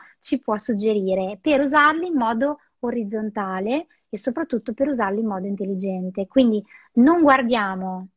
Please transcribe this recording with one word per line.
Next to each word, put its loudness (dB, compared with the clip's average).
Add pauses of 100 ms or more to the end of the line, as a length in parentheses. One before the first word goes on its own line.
(180)
ci -4
può -2
suggerire, -2
per 2
usarli 2
in -4
modo 0 (500)
orizzontale -4 (220)
e -10
soprattutto -4
per -2
usarli -2
in -2
modo -6
intelligente. -6
Quindi 2 (300)
non 6
guardiamo 2